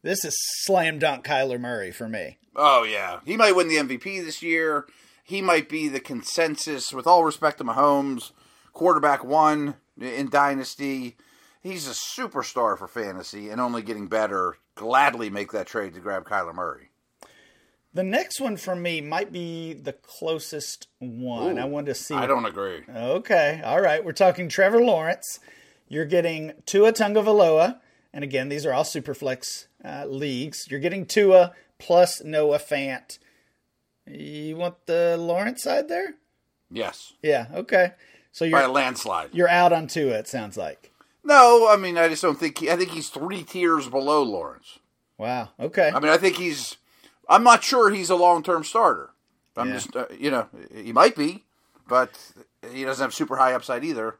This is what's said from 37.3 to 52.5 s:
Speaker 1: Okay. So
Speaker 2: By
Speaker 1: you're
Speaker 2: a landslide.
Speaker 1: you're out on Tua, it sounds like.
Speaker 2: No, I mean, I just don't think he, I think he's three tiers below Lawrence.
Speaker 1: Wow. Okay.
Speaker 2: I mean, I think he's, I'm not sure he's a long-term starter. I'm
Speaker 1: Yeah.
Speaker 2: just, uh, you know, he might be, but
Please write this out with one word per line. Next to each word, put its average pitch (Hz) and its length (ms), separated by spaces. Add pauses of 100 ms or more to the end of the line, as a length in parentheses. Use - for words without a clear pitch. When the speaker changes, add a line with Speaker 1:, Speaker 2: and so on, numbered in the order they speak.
Speaker 1:
Okay. 180 400 (380)
So - 140
Speaker 2:
By 160 160
Speaker 1:
you're 135 80
Speaker 2:
a 127 40
landslide. 123 600
Speaker 1:
you're 170 160
out 175 240
on 160 160
Tua, 143 240
it 107 160
sounds 107 280
like. 82 360 (320)
Speaker 2:
No, 240 440
I 214 80
mean, 185 220
I 165 100
just 156 140
don't 160 160
think 156 200
he, 156 120
I 175 60
think 175 160
he's 160 160
three 175 340
tiers 165 460
below 139 340
Lawrence. 87 560 (400)
Speaker 1:
Wow. 120 300 (100)
Okay. 156 340
Speaker 2:
I 156 60
mean, 151 140
I 170 60
think 180 180
he's, 160 400 (520)
I'm 196 140
not 233 220
sure 240 260
he's 190 200
a 190 40
long-term 175 480
starter. 147 480 (460)
I'm 123 140
Speaker 1:
Yeah. 127 40
Speaker 2:
just, - 220
uh, 123 100 (100)
you 143 140
know, 123 180 (240)
he 110 200
might 143 240
be, 160 260 (460)
but 127 280 (560)